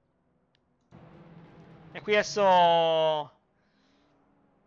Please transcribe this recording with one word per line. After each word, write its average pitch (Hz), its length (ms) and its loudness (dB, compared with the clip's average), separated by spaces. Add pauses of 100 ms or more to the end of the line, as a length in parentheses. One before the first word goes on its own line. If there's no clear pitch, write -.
(1900)
E 175 100 -20
qui 208 120 -6
adesso 170 1160 0 (1400)